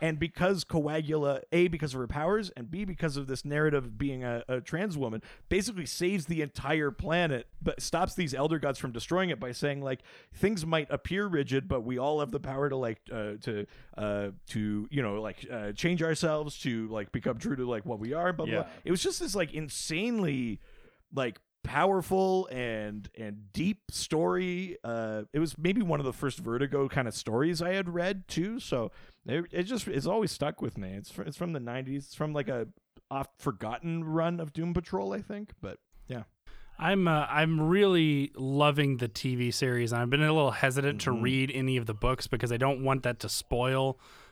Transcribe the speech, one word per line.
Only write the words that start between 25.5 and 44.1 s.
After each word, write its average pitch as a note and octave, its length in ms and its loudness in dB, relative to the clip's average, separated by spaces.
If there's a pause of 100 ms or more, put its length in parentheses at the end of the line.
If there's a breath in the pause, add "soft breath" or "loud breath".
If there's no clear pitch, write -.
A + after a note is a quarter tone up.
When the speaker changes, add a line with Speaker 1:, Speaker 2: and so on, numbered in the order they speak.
Speaker 1:
maybe F#3 260 2
one E3 180 2
of C#3+ 40 -2
the C3 80 0
first - 260 -2
Vertigo C3+ 500 0
kind C3 200 0
of G#2+ 60 -6
stories D#3 480 0
I F3 120 -2
had F#3+ 140 -2
read F3+ 400 -2
too. G#3+ 320 -2
So A#2+ 300 -2 (340 soft breath)
it, E3 280 -2
it E3+ 100 0
just, G#3 260 -4
it's C#3 180 0
always G3 260 2
stuck D3+ 280 -4
with B2 160 -4
me. F#2+ 180 -8
It's G2+ 160 -10
fr-, - 120 -10
it's D3 140 -8
from F3 160 -4
the D3 80 -4
nineties. C3 460 -6
It's - 80 -18
from, D3+ 180 -2
like, D3 160 -2
a - 180 -2 (440)
oft C3+ 200 -4 (100)
forgotten B2 640 -4
run E3 360 0
of D3+ 120 -6
Doom E3+ 220 -2
Patrol, F#3+ 400 -2
I G3+ 80 -4
think. G#3 300 -10 (100)
But - 160 -10 (300)
yeah. A#2+ 160 -8 (540 soft breath)
Speaker 3:
I'm, F#3 300 4
uh, D3+ 220 4
I'm D#3 380 4
really E3 680 6
loving C#3 640 4
the A#2+ 100 0
T B2+ 280 -2
V A#2+ 160 2
series, A#2+ 400 2
and A#2+ 100 2
I've A#2+ 80 2
been C#3+ 120 4
a D#3 120 6
little D3 160 6
hesitant C#3 520 2
to - 80 0
Speaker 1:
Mm-hmm. A2+ 120 2
Speaker 3:
read C3 320 4
any C3 240 2
of A#2 80 -2
the A2+ 80 -2
books B2 320 0
because A#2+ 260 0
I A#2+ 60 0
don't C3 240 2
want C3+ 220 2
that B2 160 0
to G#2 80 -6
spoil C3 720 0 (340 loud breath)